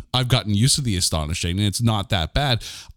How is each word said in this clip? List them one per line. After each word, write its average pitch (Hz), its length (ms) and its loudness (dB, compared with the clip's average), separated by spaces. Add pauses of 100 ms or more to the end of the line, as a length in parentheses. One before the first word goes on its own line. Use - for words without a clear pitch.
(140)
I've 127 140 2
gotten 110 260 0
used 110 220 4
to 156 60 -2
The 113 160 0
Astonishing, 85 600 -2
and 104 80 2
it's 101 160 0
not 110 280 0
that 82 240 0
bad. 131 280 0 (360)